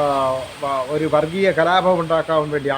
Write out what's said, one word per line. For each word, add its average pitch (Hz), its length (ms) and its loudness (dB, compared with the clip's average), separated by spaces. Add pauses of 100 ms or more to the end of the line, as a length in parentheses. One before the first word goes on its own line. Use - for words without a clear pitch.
(600)
വ-, 135 220 -2 (100)
ഒരു 156 120 0 (100)
വർഗീയ 170 340 2 (100)
കലാപം 175 440 2
ഉണ്ടാക്കാൻ 156 500 0
വേണ്ടി 143 240 -2